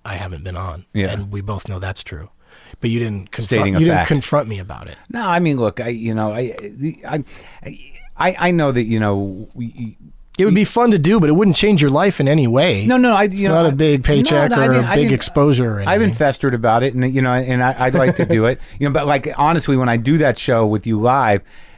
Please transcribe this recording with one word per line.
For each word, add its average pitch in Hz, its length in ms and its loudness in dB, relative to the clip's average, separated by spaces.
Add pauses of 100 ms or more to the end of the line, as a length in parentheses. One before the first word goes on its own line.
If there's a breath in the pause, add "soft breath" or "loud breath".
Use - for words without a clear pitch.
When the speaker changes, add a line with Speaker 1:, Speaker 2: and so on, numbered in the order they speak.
Speaker 1:
"I 104 100 -10
haven't 90 280 -12
been 90 140 -10
on." 92 360 -12
Speaker 2:
Yeah. 98 180 -2
Speaker 1:
And 101 200 -8
we 101 100 -8
both 98 260 -8
know 92 120 -10
that's 95 240 -10
true. 85 260 -16 (520 loud breath)
But 117 100 -2
you 117 80 -2
didn't 104 320 -8
confront, 117 140 -10 (160)
Speaker 2:
Stating 98 140 0
a - 40 2
Speaker 1:
you 160 60 4
didn't 127 120 2
Speaker 2:
fact. 85 120 0
Speaker 1:
confront 147 380 -2
me 104 120 -8
about 87 280 -14
it. 76 100 -20 (120)
Speaker 2:
No, 233 180 -6
I 175 120 0
mean, 156 180 2
look, 110 220 -2
I, 117 100 -6
you 113 240 -4
know, 107 200 -2
I, 117 280 -6
the, 127 360 -10 (100)
I, 143 160 -4 (920 loud breath)
I, 180 220 0
I 180 120 2
know 156 200 2
that, 123 120 0
you 110 160 0
know, 101 540 -2
we, 117 440 -12 (400)
Speaker 1:
It 185 80 2
would 202 100 4
be 208 100 4
fun 240 260 2
to 202 80 4
do, 190 200 4
but 151 100 4
it 151 40 4
wouldn't 185 240 4
change 202 240 2
your 143 100 4
life 175 280 0
in 143 80 0
any 143 200 4
way. 123 400 2
Speaker 2:
No, 254 100 4
no, 247 160 4
I, 202 120 4
Speaker 1:
It's 190 140 -2
Speaker 2:
you 196 100 0
know, 160 60 2
Speaker 1:
not 170 100 4
a 160 40 2
Speaker 2:
I - 20 2
Speaker 1:
big 147 300 2
Speaker 2:
no, - 60 0
Speaker 1:
paycheck 147 440 2
Speaker 2:
no, 139 60 0
I 135 80 2
Speaker 1:
or 131 80 4
Speaker 2:
didn't, 127 120 2
Speaker 1:
a - 40 -2
Speaker 2:
I 202 60 0
Speaker 1:
big 147 100 4
Speaker 2:
didn't, 113 100 2
Speaker 1:
exposure 127 600 0
or 104 60 -6
Speaker 2:
I've 101 40 -4 (140)
been 226 40 2
Speaker 1:
anything. 208 140 2
Speaker 2:
festered 139 360 0
about 117 300 2
it, 131 120 0
and, 127 180 0
you 131 80 0
know, 131 120 0
and 127 300 0
I, 127 120 0 (100)
I'd 131 80 0
like 135 220 2
to 170 100 -2
do 110 200 2
it, 131 140 0 (100)
<laughs> - 100 -14
you 143 80 0
know, 139 60 -2
but, 147 140 -2
like, 143 300 -2
honestly, 143 400 2
when 127 120 0
I 117 80 2
do 131 220 2
that 139 200 2
show 117 260 0
with 107 220 -2
you 110 120 0
live, 117 420 2 (360 soft breath)